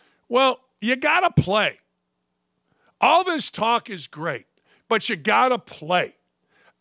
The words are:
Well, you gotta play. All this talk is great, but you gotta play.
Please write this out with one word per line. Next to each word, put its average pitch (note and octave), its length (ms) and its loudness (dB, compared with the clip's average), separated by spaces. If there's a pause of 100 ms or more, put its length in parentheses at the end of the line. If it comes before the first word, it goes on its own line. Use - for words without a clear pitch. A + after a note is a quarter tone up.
(280)
Well, B3+ 320 2 (220)
you B3 160 -2
gotta D#4+ 340 0
play. - 480 0 (1200)
All D#4 240 4
this E4+ 260 -4
talk A3+ 400 -2
is E3+ 160 -14
great, D3+ 420 -10 (420)
but A3 180 0
you A3 80 -4
gotta A3 440 2
play. - 580 -4 (640)